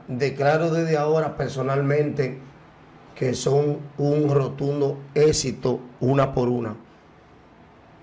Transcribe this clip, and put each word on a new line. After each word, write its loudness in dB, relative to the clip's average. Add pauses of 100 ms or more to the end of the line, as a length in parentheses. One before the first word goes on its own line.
Declaro 0
desde 0
ahora 0
personalmente -2 (760)
que -2
son 0 (180)
un 2
rotundo 0 (160)
éxito, 2 (200)
una 2
por 2
una. -2 (1300)